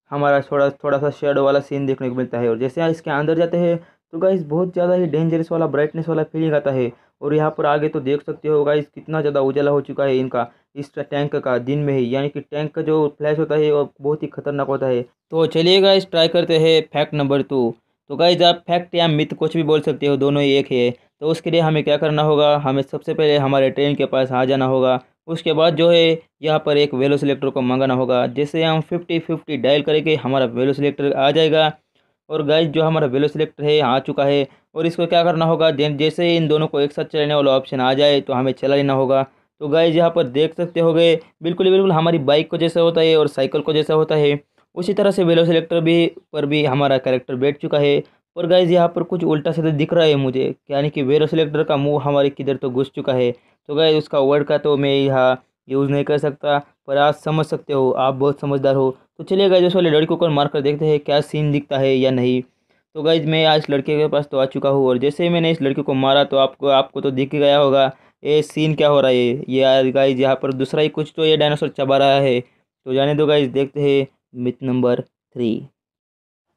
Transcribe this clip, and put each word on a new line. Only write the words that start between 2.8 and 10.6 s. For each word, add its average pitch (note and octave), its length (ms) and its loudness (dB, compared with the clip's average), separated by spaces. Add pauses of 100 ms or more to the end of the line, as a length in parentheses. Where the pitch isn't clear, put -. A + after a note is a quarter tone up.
इसके D#3+ 240 -4
अंदर D3+ 260 -2
जाते E3+ 200 0
हैं E3+ 220 0 (340)
तो E3 60 -8
गाइस F#3+ 260 0
बहुत E3 280 -4
ज़्यादा F3 200 0
ही F3+ 140 0
डेंजरस E3 440 -2
वाला E3 160 -2
ब्राइटनेस D3+ 420 -2
वाला D#3 160 -2
फीलिंग D#3+ 280 -4
आता C#3+ 180 -2
है। B2+ 200 -2 (300)
और D3 120 -4
यहाँ D#3 240 0
पर D#3+ 80 -4
आगे D3+ 240 0
तो D#3 120 -6
देख C#3 200 -2
सकते - 260 -10
हो D3+ 160 2
गाइस D3 220 0
कितना D3+ 360 -8
ज़्यादा C#3+ 200 0
उजाला C#3 300 0
हो C#3+ 100 0
चुका C#3 220 -6
है C3+ 140 0
इनका, B2+ 280 -2 (300)